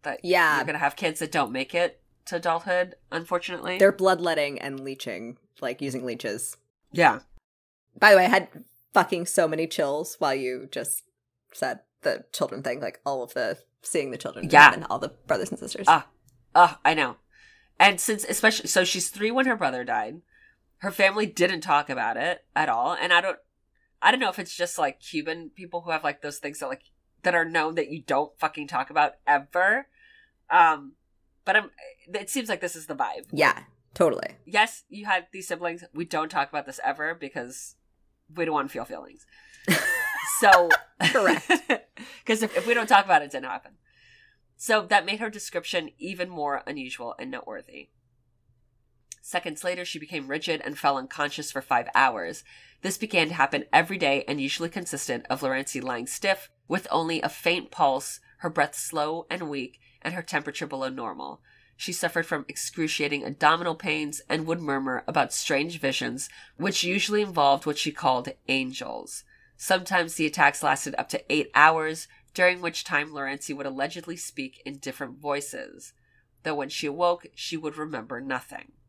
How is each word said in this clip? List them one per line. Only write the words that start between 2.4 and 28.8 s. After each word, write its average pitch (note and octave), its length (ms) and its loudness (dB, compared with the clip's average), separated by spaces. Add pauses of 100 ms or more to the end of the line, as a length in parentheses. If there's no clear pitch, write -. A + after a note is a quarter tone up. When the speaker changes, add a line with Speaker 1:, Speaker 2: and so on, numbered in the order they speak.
Speaker 1:
unfortunately. F3 680 -6
Speaker 2:
They're G3 120 8
bloodletting E3 720 0
and C3+ 200 -10
leeching, A#2+ 580 -10 (240)
like, B2+ 180 -6
using C3 240 -6
leeches. A2+ 540 -8 (340)
Speaker 1:
Yeah. C#3+ 280 4 (800)
Speaker 2:
By G#3+ 120 10
the G3 80 12
way, F3+ 80 6
I - 20 4
had - 200 4 (440)
fucking F3+ 340 2
so E3 220 2
many D#3 180 -2
chills D3+ 540 -2
while C#3 140 2
you C3 360 -6
just - 320 -6 (500)
said - 280 -6 (220)
the - 300 -2
children C#3 300 -4
thing, C#3 180 -6
like, A#2 240 -8
all C3+ 180 -4
of A#2+ 120 -12
the A2 240 -4 (240)
seeing C#3 280 -2
the A#2+ 80 -8
children - 320 -8
Speaker 1:
Yeah. D3 220 12
Speaker 2:
and - 160 -6
all - 120 -2
the - 80 -4 (180)
brothers - 240 0
and - 80 -8
sisters. - 300 -4
Speaker 1:
Ah, D#3 180 6 (480)
ah, E3+ 300 8
I D#3 100 6
know. C3+ 220 0 (600)
And F#3+ 220 6
since, G#3+ 240 -2
especially, - 440 0
so F#3 160 4
she's F3+ 260 -2
three G#3+ 220 -2
when C4 140 2
her A#3+ 100 2
brother C3 260 -2
died. A#2 400 -4 (560)
Her F#3+ 140 -6
family G#3 340 2
didn't F3 360 0
talk D3 280 2
about A#2 260 -2
it D#3+ 280 -2 (100)
at D3 140 2
all. B2 260 0
And F3 180 2
I F3 80 8
don't, F#3 180 -4 (640)
I F#3+ 120 6
don't C4+ 80 0
know G3+ 100 2
if - 80 -10
it's F3+ 180 -10
just, F3 220 -4
like, D3 220 -2
Cuban D#3+ 500 -8
people F3 320 -12
who E3+ 80 -10
have, D#3+ 140 -2
like, C#3+ 180 -4
those D3 160 -10
things D3 220 -10
that, C#3 80 -6
like, C3 160 -10 (400)
that F3 100 2
are E3 100 4
known E3 300 0
that D3 160 0
you D#3 100 -8
don't C#3+ 380 0
fucking D3+ 300 -4
talk C3 220 -4